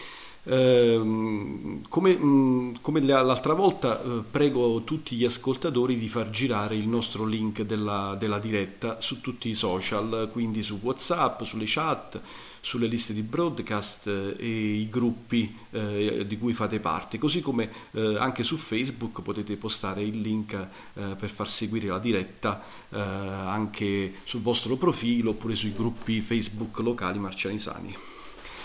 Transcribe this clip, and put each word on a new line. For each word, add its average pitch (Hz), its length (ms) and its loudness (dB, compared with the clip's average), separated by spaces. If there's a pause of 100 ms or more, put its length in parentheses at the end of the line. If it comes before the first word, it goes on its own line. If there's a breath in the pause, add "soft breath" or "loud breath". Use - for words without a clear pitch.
(480 loud breath)
Ehm, 110 1400 4
come, 185 260 6
mm, 131 680 6
come 151 200 2
la, 135 220 6
l'altra 127 320 4
volta, 165 440 4
eh, 120 300 -2
prego 123 540 4
tutti 156 320 -4
gli 117 100 4
ascoltatori 127 720 2
di 113 100 0
far 110 220 -2
girare 107 460 0
il 107 120 0
nostro 113 380 0
link 107 380 0
della, 104 520 0
della 104 220 0
diretta 107 640 -2
su 120 200 -6
tutti 120 280 -6
i 110 60 -2
social, 107 760 0
quindi 113 300 0
su 104 220 -4
WhatsApp, 131 580 0
sulle 110 240 -6
chat, 131 560 -2 (400 loud breath)
sulle 117 240 0
liste 117 280 -2
di 107 100 -2
broadcast, 117 840 -2
eh, 98 320 -2
e 110 360 0
i 107 140 0
gruppi, 117 640 0 (200 loud breath)
eh, 104 560 0
di 104 100 -4
cui 120 160 0
fate 107 260 -2
parte, 87 380 -2
così 156 240 0
come, 120 260 0 (260 loud breath)
eh, 110 220 2
anche 123 280 0
su 165 140 0
Facebook 117 640 -4
potete 104 340 -4
postare 104 460 -4
il 107 180 -2
link, 107 320 -2
eh, 98 640 -8
per 98 140 -6
far - 180 -6
seguire 107 380 -2
la 92 100 0
diretta, 104 640 0 (280 loud breath)
eh, 107 100 -6
anche 98 1120 -2 (120)
sul 117 160 -4
vostro 117 340 0
profilo 120 560 2
oppure 110 240 -2
sui 107 180 -2
gruppi 113 480 0
Facebook 110 600 -2
locali 110 360 0
marcianisani. 98 960 -6 (520 loud breath)